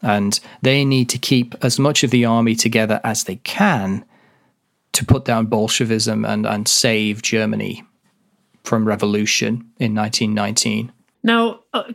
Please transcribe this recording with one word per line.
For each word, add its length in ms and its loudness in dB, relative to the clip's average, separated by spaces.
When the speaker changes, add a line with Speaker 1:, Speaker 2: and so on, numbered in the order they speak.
Speaker 1:
And 380 0
they 220 4
need 240 2
to 100 -4
keep 340 2
as 140 0
much 260 2
of 60 0
the 160 4
army 300 2
together 480 0
as 220 -4
they 120 -8
can 680 -2
to 120 -2
put 180 4
down 220 2
Bolshevism 800 0
and, 220 -2
and 200 -2
save 540 0
Germany 640 -2
from 240 0
revolution 880 -2
in 160 -2
nineteen 400 -2
nineteen. 580 -2
Speaker 2:
Now, 380 0
uh, 100 -2